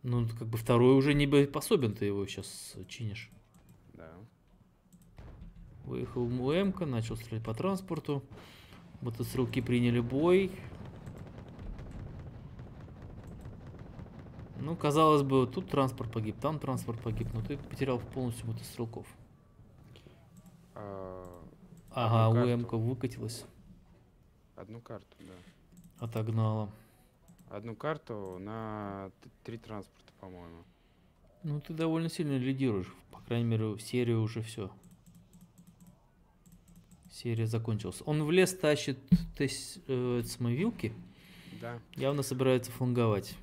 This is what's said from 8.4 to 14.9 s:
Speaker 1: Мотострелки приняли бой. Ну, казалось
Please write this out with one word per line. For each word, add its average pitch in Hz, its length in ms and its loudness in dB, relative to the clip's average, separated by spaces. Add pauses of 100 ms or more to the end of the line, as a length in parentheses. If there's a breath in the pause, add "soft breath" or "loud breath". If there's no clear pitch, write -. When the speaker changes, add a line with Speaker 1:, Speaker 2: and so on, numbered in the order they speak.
Speaker 1:
Мотострелки 120 600 -2
приняли 120 380 4
бой. 170 520 4 (4000)
Ну, 147 160 -2
казалось 151 480 8